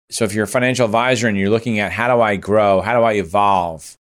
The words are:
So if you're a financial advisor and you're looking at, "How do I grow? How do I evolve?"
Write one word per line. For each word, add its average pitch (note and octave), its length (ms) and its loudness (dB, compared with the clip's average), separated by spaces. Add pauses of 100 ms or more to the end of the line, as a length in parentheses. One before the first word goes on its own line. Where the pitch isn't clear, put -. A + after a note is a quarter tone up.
(120)
So - 140 -4
if F#2+ 80 -4
you're G#2+ 100 0
a G2 40 -2
financial B2 380 0
advisor A#2 420 0
and G2+ 100 -2
you're G2 120 0
looking A2 300 0
at, G2 120 -4
"How A#2 220 -2
do A#2+ 80 2
I G#2+ 140 2
grow? G2 460 2
How A2 160 -2
do A#2 60 2
I A2+ 100 2
evolve?" F#2 880 0